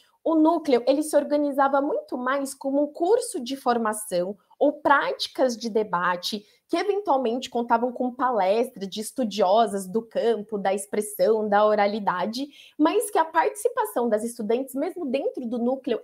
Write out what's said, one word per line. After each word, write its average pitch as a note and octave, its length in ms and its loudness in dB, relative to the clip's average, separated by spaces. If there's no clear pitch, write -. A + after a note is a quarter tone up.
o D#4+ 100 2
núcleo, D#4 520 4
ele C#4+ 160 4
se D4+ 140 0
organizava C#4+ 640 2
muito D#4 360 -4
mais C4 380 -4
como C#4 280 0
um D4 40 0
curso F#4 520 0
de C4 180 -8
formação A3 800 -2
ou C#4+ 140 4
práticas C#4+ 840 0
de A3 120 -6
debate, F3+ 760 -2
que E4 100 -2
eventualmente D4 720 -2
contavam A#3+ 420 0
com B3 180 -4
palestras A#3 800 0
de G3+ 120 -8
estudiosas G3+ 840 0
do F#3 140 -2
campo, G#3+ 560 -2
da F#3+ 160 0
expressão, G#3+ 720 0
da G#3 200 4
oralidade, G#3 800 0
mas F#4 320 2
que G#4 80 0
a D#4+ 60 4
participação G#4 840 0
das G#3+ 160 0
estudantes, A#3 500 -2
mesmo F4 300 -4
dentro C#4 420 -4
do A#3 120 -4
núcleo, C4 460 -2